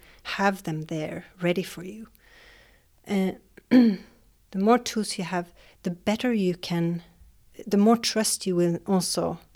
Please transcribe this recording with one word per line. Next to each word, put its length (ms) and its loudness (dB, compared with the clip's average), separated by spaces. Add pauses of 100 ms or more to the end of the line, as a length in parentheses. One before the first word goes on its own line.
(240)
have 400 -2
them 200 -6
there 420 -8 (160)
ready 220 0
for 200 -14
you. 240 -16 (1000)
Uh, 260 0 (160)
<clears throat> 200 -18
the 300 6 (600)
more 200 4
tools 380 -6
you 80 -6
have, 280 -6 (300)
the 80 -4
better 420 -2
you 220 2
can, 480 -2 (640)
the 100 2
more 200 6
trust 500 -4
you 80 0
will 320 2
also 500 0 (180)